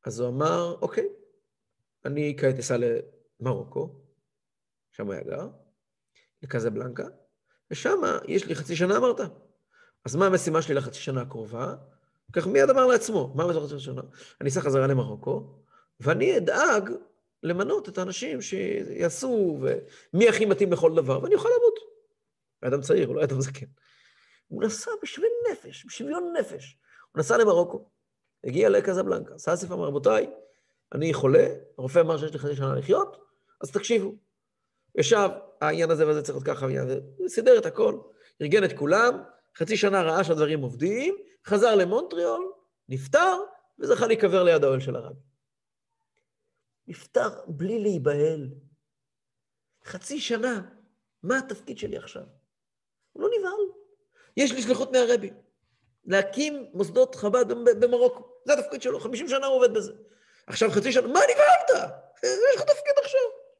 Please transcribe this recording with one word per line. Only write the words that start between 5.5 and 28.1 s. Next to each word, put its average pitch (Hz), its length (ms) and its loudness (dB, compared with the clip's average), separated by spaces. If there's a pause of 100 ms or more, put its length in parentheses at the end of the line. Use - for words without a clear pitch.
לקזבלנקה, 120 640 -6 (640)
"ושמה - 480 -2 (100)
יש - 180 0
לי 160 80 -4
חצי 156 220 -8
שנה", 180 200 2
אמרת. 240 240 2 (840)
"אז 135 120 -6
מה 190 100 4
המשימה 165 360 2
שלי 156 120 -4
לחצי 139 240 -4
שנה 135 240 -4
הקרובה?" 117 520 -10 (580)
כך 170 140 -2
מיד 160 240 6
אמר 254 160 6
לעצמו, 220 500 2
"מה 160 80 -2
המשימה 160 200 -2
לחצי 143 160 -10
שנה?" 131 220 -12 (380)
"אני 143 80 -2
אסע 135 120 -2
חזרה 135 260 2
למרוקו, 117 760 -4 (380)
ואני 165 360 2
אדאג 214 540 2 (520)
למנות 190 460 -2
את 185 100 -10
האנשים 226 440 -6
שיעשו, 185 1200 -4
ומי 143 680 0
הכי 220 160 2
מתאים 196 280 2
לכל 165 220 4
דבר, 135 280 0
ואני 381 120 2
אוכל 440 140 2
לעבוד." 480 240 4 (920)
הוא 131 60 -4
אדם 139 120 0
צעיר, 160 280 2
הוא - 80 -4
לא 151 80 0
אדם 135 160 -2
זקן. - 260 -8 (840)
הוא - 140 -8
נסע 214 280 -4 (120)
בשביל 415 280 -4 (220)
נפש, - 340 -14
בשוויון 339 520 -8
נפש. - 400 -10 (340)
הוא - 80 -6
נסע 226 160 2
למרוקו, 180 540 2 (540)